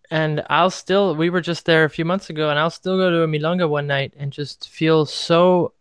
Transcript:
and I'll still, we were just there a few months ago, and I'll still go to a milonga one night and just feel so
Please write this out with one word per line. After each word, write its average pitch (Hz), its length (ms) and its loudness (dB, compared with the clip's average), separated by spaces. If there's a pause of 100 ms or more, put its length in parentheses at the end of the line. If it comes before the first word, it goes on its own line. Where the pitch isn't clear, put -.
and 156 400 -2
I'll 165 220 4
still, 185 440 0
we 165 140 0
were 175 120 -2
just 165 240 -6
there 160 180 4
a 151 60 2
few 165 160 -6
months 185 240 -4
ago, 156 200 -2
and 147 80 0
I'll 160 120 0
still 185 280 -4
go 185 120 2
to 170 140 2
a 160 40 0
milonga 160 420 -2
one 147 180 -2
night 139 300 -4
and 139 140 -8
just - 380 -12
feel 160 360 2
so 175 760 2